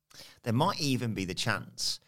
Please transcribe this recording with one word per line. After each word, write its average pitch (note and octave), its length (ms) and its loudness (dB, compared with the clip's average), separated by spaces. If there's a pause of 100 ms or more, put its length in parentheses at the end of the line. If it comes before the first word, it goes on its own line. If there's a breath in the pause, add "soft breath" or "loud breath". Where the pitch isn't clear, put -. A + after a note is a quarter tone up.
(420 loud breath)
There A#2 100 0
might D#3+ 280 4
even B2 340 0
be F#2+ 100 -2
the F2+ 100 -2
chance - 720 -2